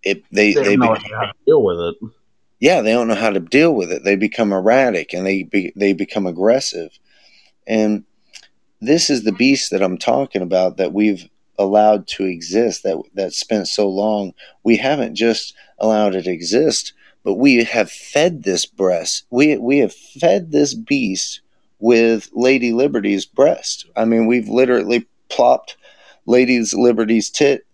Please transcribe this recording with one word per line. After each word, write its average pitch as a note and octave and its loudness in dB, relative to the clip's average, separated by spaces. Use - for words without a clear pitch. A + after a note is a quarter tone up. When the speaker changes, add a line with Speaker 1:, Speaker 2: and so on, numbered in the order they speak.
Speaker 1:
it, G2 -4
they, G#2 2
Speaker 2:
They G#2 2
Speaker 1:
they G2+ 2
Speaker 2:
don't - 2
know A#2 4
Speaker 1:
be- G#2+ -12
Speaker 2:
how A2 -6
to G2+ -12
deal D3+ 4
with F2+ 0
it. E2+ -4
Speaker 1:
Yeah, D#3+ 4
they A2 0
don't A#2 2
know A2+ 0
how A2 0
to G2 -2
deal C#3 2
with F#2 -2
it. E2 -6
They G2+ 2
become G#2 -2
erratic, G#2+ 0
and F2+ -6
they F#2+ -2
be-, F#2 -4
they G2 2
become G2 -4
aggressive. F2+ -2
And G#2+ 0
this D3+ 0
is B2 -2
the G#2+ 0
beast C3 0
that F#2+ -2
I'm F#2 -2
talking B2+ -2
about F#2 0
that F2 -2
we've G2 -2
allowed G#2 4
to - -6
exist, F2+ -2
that, E2 -4
that F#2+ -6
spent G#2 -4
so G#2 -2
long. G2+ -4
We A2 2
haven't C3+ -2
just A2 -2
allowed G#2+ 0
it F2+ -4
to F2+ -4
exist, G2 -2
but G2+ -2
we B2 4
have A2 -2
fed D3+ -2
this F2+ -2
breast. F2+ -4
We, C3+ 2
we C3 0
have G#2+ 0
fed F3 -2
this D3 0
beast A2+ -6
with A2+ 2
Lady B2 2
Liberty's A2+ -2
breast. - -2
I A2+ 0
mean, A2+ 2
we've A2+ 0
literally A#2+ 0
plopped - 0
Lady B2 2
Liberty's A2+ 2
tit C#3 0